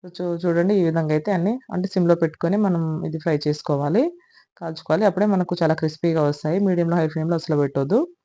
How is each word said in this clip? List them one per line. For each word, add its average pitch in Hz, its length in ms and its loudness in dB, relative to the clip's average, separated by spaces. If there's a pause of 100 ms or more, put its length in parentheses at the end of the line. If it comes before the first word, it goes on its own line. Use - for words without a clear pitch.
చూ-, 175 320 -6
చూడండి 175 380 2
ఈ 190 100 4
విధంగా 160 300 0
అయితే 156 180 0
అన్ని 185 200 0 (160)
అంటే 180 200 -4
సిమ్‌లో 170 280 4
పెట్టుకొని 170 420 -2
మనం 185 240 0 (220)
ఇది 160 140 -6
ఫ్రై 156 200 0
చేసుకోవాలి, 151 640 -2 (540)
కాల్చుకోవాలి. 165 500 -2
అప్పుడే 196 200 2
మనకు 185 300 0
చాలా 156 180 2
క్రిస్పీగా 160 480 0
వస్తాయి. 151 380 0
మీడియంలో, 175 360 2
హై 160 120 2
ఫ్లేమ్‌లో 160 280 -2
అసలు 151 220 -2
పెట్టొద్దు. 143 420 0 (240)